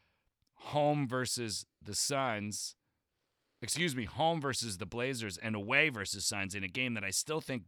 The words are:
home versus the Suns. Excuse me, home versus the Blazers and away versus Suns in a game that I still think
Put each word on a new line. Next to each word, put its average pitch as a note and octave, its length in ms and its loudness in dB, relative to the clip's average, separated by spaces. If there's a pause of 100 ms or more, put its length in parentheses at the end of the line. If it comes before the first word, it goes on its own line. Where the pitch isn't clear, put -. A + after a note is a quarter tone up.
(600)
home D3 460 4
versus A#2 580 -2 (180)
the G2+ 120 -8
Suns. A2 800 0 (840)
Excuse D#3 340 0
me, B2 100 -2
home E3 360 2
versus A#2 380 -2
the G#2 80 -6
Blazers A#2 500 -2
and A2+ 180 -2
away C3 340 4
versus G2+ 360 -4
Suns G2 300 -2
in G2 80 -4
a F#2+ 40 -2
game B2 280 -2
that G2+ 80 -2
I G2 80 -2
still D#3 300 0
think B2 260 -4